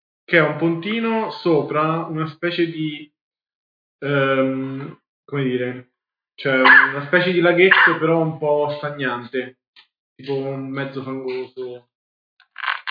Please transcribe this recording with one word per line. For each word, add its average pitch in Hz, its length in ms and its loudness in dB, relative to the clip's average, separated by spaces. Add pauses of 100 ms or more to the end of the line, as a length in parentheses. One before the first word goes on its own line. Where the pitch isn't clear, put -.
(240)
che - 140 2
è 160 40 6
un 151 160 2
puntino 208 760 -2
sopra 156 760 0
una 160 220 -4
specie 175 400 -2
di, 156 460 -8 (840)
ehm, 135 1000 -2 (240)
come 143 180 -4
dire, 123 480 -4 (420)
cioè 135 280 0
una 135 440 6
specie 180 260 2
di 175 100 2
laghetto 175 580 6
però 160 200 2
un 160 200 -2
po' 147 380 0
stagnante, 127 840 -6 (560)
tipo 139 180 -8
un 135 360 -6
mezzo 135 340 -6
fangoso. 127 840 -8 (1000)